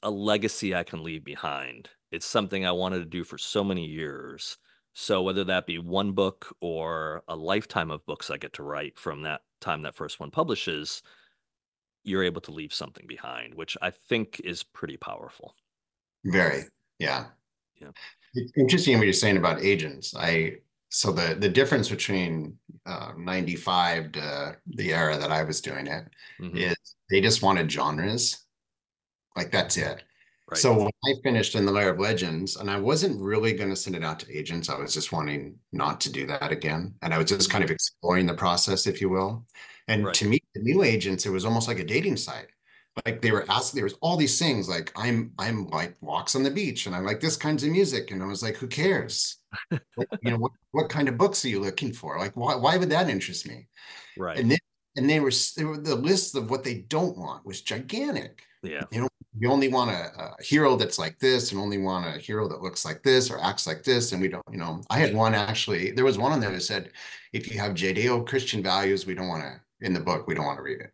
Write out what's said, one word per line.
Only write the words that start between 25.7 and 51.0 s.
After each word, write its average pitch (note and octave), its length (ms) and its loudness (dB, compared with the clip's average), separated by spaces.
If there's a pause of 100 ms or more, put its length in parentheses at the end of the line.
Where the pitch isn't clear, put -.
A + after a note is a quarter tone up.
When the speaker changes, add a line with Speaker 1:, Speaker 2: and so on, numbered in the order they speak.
Speaker 2:
it D2 160 -8 (380)
Speaker 1:
Mm-hmm. F2 160 -8
Speaker 2:
is F2 180 0 (340)
they G2 120 4
just G#2+ 200 4
wanted F2 300 4
genres. D2+ 720 -2 (920)
Like, E2+ 140 -4
that's F#2 260 2
it. D2 260 -2 (460)
Speaker 1:
Right. D#2+ 80 -4
Speaker 2:
So B2 200 6
when G#2 120 4 (160)
I C#3 80 4 (100)
finished A#2 320 2
In G#2 100 4
the G2 60 4
Lair G2 200 4
of E2+ 80 0
Legends, F#2 580 0
and G2+ 120 -6
I G2+ 100 -2
wasn't C#3 420 2
really A2 320 2
gonna G2 240 -2
send F#2+ 180 -4
it D#2+ 80 -6
out D#2+ 180 -4
to - 160 -12
agents, D#2+ 300 -4
I C#2 100 -4
was C#2+ 160 -4
just - 200 -2
wanting D2 440 -4 (140)
not D2 300 -2
to - 100 -2
do C2+ 160 -6
that D2 240 -4
again. E2 500 -4
And E2 120 -2
I D#2+ 40 2
was D#2+ 100 2
just F#2+ 220 4
kind G2 140 2
of E2 80 2
exploring F2+ 540 2
the F2+ 80 2
process, F#2 540 2
if G2 120 0
you G2 80 2
will. F#2+ 380 0 (420)
And A2 160 2
Speaker 1:
Right. F#2+ 120 0
Speaker 2:
to G2 120 2
me, A#2+ 140 4 (120)
the G2+ 100 -10
new E3 200 4
agents, G2 420 2
it G#2 40 -2
was F#2 160 0
almost A#2 240 2
like G2+ 100 -2
a F#2 60 -4
dating C3+ 320 0
site. - 300 -8 (580)
Like, A#2 160 -4
they A2+ 100 4
were G#2 180 2
asking, G#2+ 280 2
there A2 80 0
was G2+ 160 -4
all F3 160 2
these D3 200 4
things, B2 300 2
like, E2+ 280 -4
"I'm, A2+ 440 0
I'm G#2 280 -2
like D#2+ 340 -4
walks - 340 -2
on C3+ 80 2
the C#3 80 2
beach, F#3 340 -2
and F#2 80 -4
I F2+ 60 -2
like G#2 220 -2
this D#3+ 160 2
kinds D3+ 260 0
of D3 80 0
music." D#3+ 400 2
And F#2+ 100 -6
I F#2 40 -4
was G2 180 -6
like, A2 140 -4
"Who B2+ 100 -8
cares?" - 720 0 (340)
Speaker 1:
<laughs> - 0 - (240)
Speaker 2:
Like, - 140 -4 (120)
you A#2+ 100 0
know, A#2 60 2
"What, A#2 140 0 (200)
what D3+ 180 0
kind D3 180 0